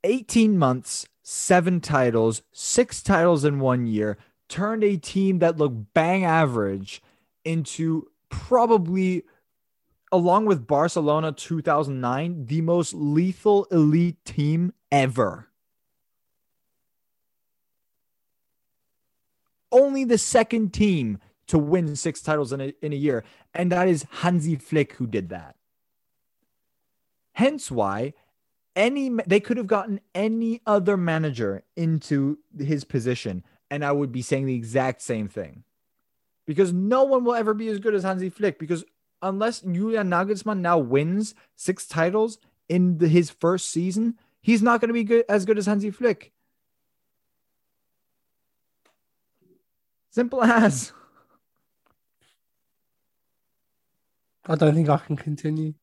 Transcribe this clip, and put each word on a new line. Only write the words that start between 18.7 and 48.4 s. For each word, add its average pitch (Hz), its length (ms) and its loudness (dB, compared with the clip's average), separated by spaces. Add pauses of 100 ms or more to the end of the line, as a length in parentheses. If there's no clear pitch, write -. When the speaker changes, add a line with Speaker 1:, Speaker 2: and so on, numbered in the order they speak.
Speaker 1:
Only 269 340 4
the 226 140 2
second 220 540 0
team 147 460 0 (300)
to 170 100 2
win 151 380 0
six 156 260 -6
titles 151 300 -2
in 139 80 -6
a, 135 120 -8 (100)
in 151 100 -6
a 143 40 -6
year, 139 280 -2 (300)
and 175 180 0
that 180 160 2
is 165 220 0
Hansi 170 460 0
Flick 143 380 -2
who 127 120 -6
did 101 240 -4
that. 85 260 -16 (1800)
Hence 277 380 0
why 113 440 -2 (600)
any 262 360 0
ma-, 226 160 -2
they 196 140 4
could 233 160 -4
have 240 100 -6
gotten 202 340 -2 (140)
any 226 520 -2
other 208 300 2
manager 151 680 -2 (120)
into 151 640 -2 (200)
his 143 260 -4
position, 117 600 -4 (260)
and 147 140 -6
I 143 80 0
would 143 200 -2
be 123 100 -6
saying 135 240 -2
the 131 80 -2
exact 123 480 -2
same 110 260 -6
thing. 87 360 -12 (840)
Because 175 260 0
no 214 320 2
one 262 200 2
will 240 100 2
ever 220 180 0
be 220 160 -4
as 208 100 -4
good 214 160 -2
as 185 100 0
Hansi 185 260 -2
Flick, 202 280 -2
because 160 260 -4 (360)
unless 196 400 -4
Julian 202 480 -2
Nagelsmann 196 520 -2
now 175 180 2
wins 156 560 0 (220)
six - 300 -6
titles 196 520 -2 (320)
in 180 280 2
the, 170 100 4
his 165 220 4
first 175 400 -2
season, 190 440 -2 (260)
he's 220 220 2
not 233 180 2
gonna 233 140 -2
be 233 100 -2
good, 233 240 2
as 202 160 2
good 214 140 2
as 196 80 -4
Hansi 208 240 0
Flick. 220 420 -4 (3750)